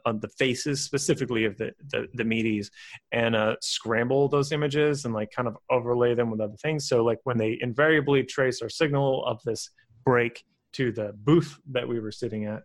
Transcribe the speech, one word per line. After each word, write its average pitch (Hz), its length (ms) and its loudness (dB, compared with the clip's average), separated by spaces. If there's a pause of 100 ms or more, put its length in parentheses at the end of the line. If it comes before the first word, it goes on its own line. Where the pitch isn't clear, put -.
on 110 160 -2
the 107 80 -8
faces 135 560 -2
specifically 135 600 -2
of 101 120 -2
the, - 160 -6 (180)
the, 117 240 -4
the 117 100 -2
meaties 110 460 0 (420)
and, 117 220 2
uh, 107 260 2
scramble 123 680 0
those 143 240 0
images 147 520 0
and, 117 100 -4
like, 107 180 -4
kind 120 160 -2
of 107 80 -8 (140)
overlay 120 440 2
them 117 160 0
with 110 100 -4
other 104 220 -4
things. 151 260 -2
So, 120 160 4
like, 117 200 2
when 123 140 0
they 110 220 0
invariably 139 640 4
trace 131 380 0
our 113 60 -6
signal 139 580 0
of 117 180 -4
this 110 260 -6 (340)
break 120 400 2 (300)
to 123 180 0
the 104 200 -4 (120)
booth 151 340 4 (120)
that 127 180 -2
we 120 100 -2
were 107 140 -8
sitting 107 340 -6
at, 107 180 -6